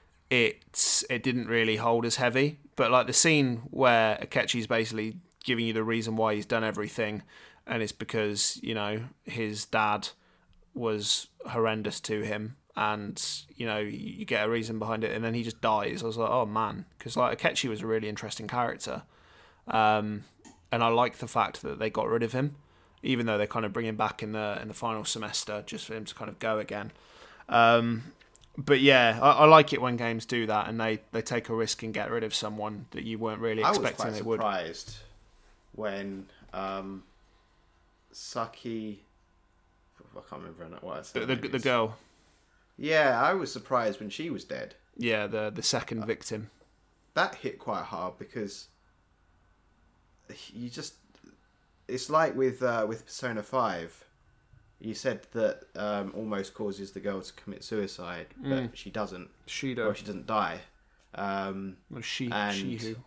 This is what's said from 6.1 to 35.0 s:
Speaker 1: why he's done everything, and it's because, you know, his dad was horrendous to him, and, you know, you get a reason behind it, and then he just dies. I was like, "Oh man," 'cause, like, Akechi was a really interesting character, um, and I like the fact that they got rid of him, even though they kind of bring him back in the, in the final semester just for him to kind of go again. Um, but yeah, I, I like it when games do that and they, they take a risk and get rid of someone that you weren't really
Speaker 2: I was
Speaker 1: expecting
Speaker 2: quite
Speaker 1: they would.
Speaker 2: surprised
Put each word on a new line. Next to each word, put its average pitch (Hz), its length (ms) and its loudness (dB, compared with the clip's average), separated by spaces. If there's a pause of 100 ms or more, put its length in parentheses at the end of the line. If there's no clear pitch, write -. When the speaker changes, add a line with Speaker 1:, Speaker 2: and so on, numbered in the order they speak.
Speaker 1:
why 110 180 2
he's 104 100 -4
done 113 200 0
everything, 104 580 -4 (420)
and 117 160 -2
it's 104 120 -4
because, 107 680 -2
you 113 140 -4
know, 107 280 -4 (200)
his 107 420 -4
dad 104 440 0 (640)
was 107 540 0 (200)
horrendous 110 540 0
to 107 200 -2
him, 107 340 -4 (200)
and, 104 440 -2 (360)
you 117 100 -6
know, 107 140 -2
you 104 460 -8
get 107 200 0
a 110 40 2
reason 113 280 -2
behind 110 260 -2
it, 110 80 -2
and 113 140 -4
then 113 80 -2
he 120 80 -2
just 113 180 -8
dies. 110 440 0
I - 20 -4
was 113 120 -4
like, 113 120 0
"Oh 123 160 4
man," 104 400 -2 (140)
'cause, - 180 -8
like, 123 220 2
Akechi - 280 0
was 107 140 -4
a 104 60 -6
really 110 200 0
interesting 107 400 -8
character, - 540 -4 (680)
um, 107 580 2 (460)
and 117 120 2
I 117 60 6
like 117 280 6
the 120 100 -6
fact - 360 0
that 69 160 -6
they 110 100 0
got 104 180 0
rid 113 140 2
of 117 120 0
him, 139 240 0 (440)
even 123 240 2
though 107 140 2
they 104 80 2
kind 110 180 -2
of 101 80 -4
bring 113 140 -2
him 110 80 -4
back 107 260 -2
in 107 120 -6
the, 107 280 -4
in 110 60 -10
the 104 80 -10
final 110 280 -4
semester 104 600 -4
just - 220 -10
for 110 80 -8
him 110 100 -8
to - 80 -12
kind 107 160 -10
of 101 80 -14
go 110 220 0
again. 104 320 -6 (580)
Um, 117 640 4 (420)
but 143 240 4
yeah, 123 400 8
I, 139 120 8
I 139 140 10
like 156 280 12
it 127 80 0
when 123 160 0
games 117 300 -2
do 117 200 0
that 107 200 2
and 113 120 -4
they, 110 200 0 (120)
they 113 100 -2
take 120 280 -4
a 117 60 -2
risk 113 280 -2
and 110 100 -6
get 104 180 -4
rid 113 120 -2
of 110 120 -4
someone 107 560 -6
that - 120 -8
you 113 140 -6
weren't 107 240 -4
really 110 220 0
Speaker 2:
I 147 60 4
was 202 100 2
Speaker 1:
expecting - 260 -2
Speaker 2:
quite 110 80 -4
Speaker 1:
they 107 80 -6
would. 113 180 -2
Speaker 2:
surprised 92 560 -4 (800)